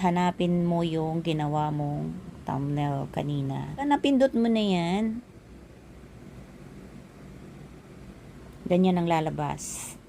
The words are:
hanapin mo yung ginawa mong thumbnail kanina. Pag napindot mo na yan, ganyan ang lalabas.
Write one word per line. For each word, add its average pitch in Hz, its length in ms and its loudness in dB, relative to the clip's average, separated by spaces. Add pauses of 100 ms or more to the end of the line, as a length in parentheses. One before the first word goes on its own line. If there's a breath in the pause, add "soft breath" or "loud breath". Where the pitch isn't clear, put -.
hanapin 175 680 4
mo 170 160 4
yung 160 380 0
ginawa 151 500 2
mong 151 460 -2 (320)
thumbnail 143 640 0
kanina. 143 680 -2
Pag 285 80 -2
napindot 277 480 4
mo 233 160 4
na 226 80 4
yan, 208 640 2 (3500)
ganyan 180 320 6
ang 170 80 2
lalabas. 151 880 -2 (140)